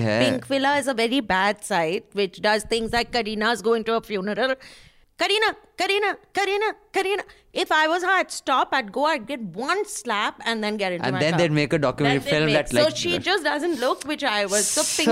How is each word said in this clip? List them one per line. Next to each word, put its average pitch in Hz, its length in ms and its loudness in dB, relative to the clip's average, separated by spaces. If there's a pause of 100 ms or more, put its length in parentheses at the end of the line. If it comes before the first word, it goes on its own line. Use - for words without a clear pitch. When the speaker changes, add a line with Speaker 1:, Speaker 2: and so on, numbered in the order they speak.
Speaker 1:
hai. 110 220 2
Speaker 2:
Pink - 220 -2
Villa 277 300 0
is 277 120 -2
a 269 60 -2
very 233 260 0
bad 196 440 0
site 175 500 -2
which 190 280 -4
does 208 220 2
things 220 280 -2
like 233 200 -2
Karina's 214 500 -2
going 220 220 2
to 226 100 0
a 226 60 0
funeral. 208 560 -2 (680)
"Karina, 403 320 2 (240)
Karina, 392 320 0 (240)
Karina, 403 380 0 (200)
Karina." 381 300 -2 (300)
If 339 200 -2
I 311 220 4
was 359 80 0
her, 359 80 0
I'd 370 220 2
stop, 294 400 0
I'd 247 200 -2
go, 262 140 -2
I'd 294 220 -2
get 277 120 -6
one 262 460 -4
slap 233 580 -4
and 226 200 -2
then 208 120 -2
get 190 160 -2
into 175 140 -4
Speaker 1:
And 156 80 0
Speaker 2:
my 185 60 0
Speaker 1:
then 151 140 2
Speaker 2:
car. 165 40 2
Speaker 1:
they'd 165 140 4
make 147 200 2
a 165 60 2
documentary 139 400 2
Speaker 2:
Then 131 60 -4
they'd - 140 2
Speaker 1:
film 156 80 4
Speaker 2:
make, 151 100 2
Speaker 1:
that, 147 140 -2
Speaker 2:
so 294 180 4
Speaker 1:
like, 311 80 -2
Speaker 2:
she 349 240 -2
just 359 240 0
doesn't 294 360 -2
look, 247 240 0
which 285 200 -4
I 208 220 0
was. 196 200 0
So - 160 0
Pink - 300 0